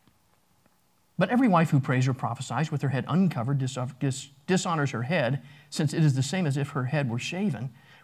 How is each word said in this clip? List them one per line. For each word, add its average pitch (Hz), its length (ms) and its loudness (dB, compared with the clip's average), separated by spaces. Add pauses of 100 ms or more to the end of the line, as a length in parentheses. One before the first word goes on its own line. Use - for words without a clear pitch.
(1200)
"But 190 120 2
every 247 180 4
wife 165 220 6
who 143 100 4
prays 127 260 2
or 131 80 2
prophesies 127 560 -4
with 147 120 -4
her 139 80 0
head 123 180 0
uncovered 139 500 0
dis-, 131 180 -4 (220)
dis-, 135 300 -4 (180)
dishonors 170 460 0
her 117 100 -4
head, 139 400 0 (280)
since - 220 -2
it 160 120 2
is 143 100 4
the 131 80 0
same 185 240 -2
as 135 100 0
if 139 140 -4
her 127 140 -4
head 131 260 -2
were 120 80 -2
shaven. 170 520 -4 (340)